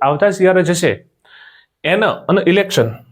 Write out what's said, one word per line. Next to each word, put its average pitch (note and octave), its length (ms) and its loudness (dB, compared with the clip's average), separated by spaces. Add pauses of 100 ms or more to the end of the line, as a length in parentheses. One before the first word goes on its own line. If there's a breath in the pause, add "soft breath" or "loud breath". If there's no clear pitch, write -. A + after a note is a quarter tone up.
આવતા D3 280 0
શિયાળે F#3 340 2
જશે, E3+ 420 -2 (760 loud breath)
એને G3 220 0
અને F3+ 420 -2
ઇલેક્શન, F3 420 0 (220)